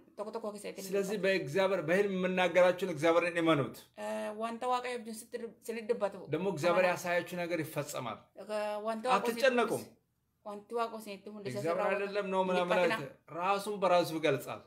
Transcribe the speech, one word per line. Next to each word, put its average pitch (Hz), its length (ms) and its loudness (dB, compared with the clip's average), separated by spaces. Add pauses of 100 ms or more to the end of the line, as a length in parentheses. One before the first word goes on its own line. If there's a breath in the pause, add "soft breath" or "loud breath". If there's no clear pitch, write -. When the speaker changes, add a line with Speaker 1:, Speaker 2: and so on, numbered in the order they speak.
(120)
Speaker 1:
tokko 214 200 -8
tokko 220 160 -8
keessatti 202 300 -10
ni 190 80 -10
Speaker 2:
ስለዚህ 196 300 0
Speaker 1:
dubbata. 180 80 -2
Speaker 2:
በእግዚአብሔር 190 580 2
በህልም 190 320 2
የምናገራችሁን 180 800 4
እግዚአብሔርን 165 440 4
እመኑት። 156 400 4 (180)
Speaker 1:
Eh, 214 400 -6
wanta 226 320 -6
Waaqayyo 247 300 0
abjuun 220 200 -10
sitti - 200 -12
dub-, 220 240 -12
sinit 226 260 -8
dubbatu. 202 400 -2
Speaker 2:
ደግሞ 156 220 -2
እግዚአብሔር 175 360 2
Speaker 1:
Amanaa. 180 100 2
Speaker 2:
ያሳያችሁ 175 420 -2
ነገር 175 240 -2
ይፈጸማል። 139 580 -6 (140)
Speaker 1:
Eh, 196 140 -18 (320)
wanta 220 280 -4
Waaqayyo 247 120 4 (100)
Speaker 2:
አትጨነቁም። 233 540 2
Speaker 1:
sinit-, - 120 -18 (520)
wanti 208 280 -12
Waaqa 226 220 -2
isin 214 160 -12
itti 196 180 -16
mul'ise 208 200 -10
Speaker 2:
እግዚአብሔር 143 260 -2
Speaker 1:
sirraa 190 140 0
Speaker 2:
አይደለም 202 340 -2
Speaker 1:
Waaqa 190 80 -4
Speaker 2:
ነው 185 100 4
ምናምን 180 320 2
Speaker 1:
hin 196 80 4
dhiphatina. 165 160 2
Speaker 2:
አይተ-፣ 143 380 -12
ራሱን 196 400 0
በራሱ 180 360 4
ይገልጻል። 139 540 -2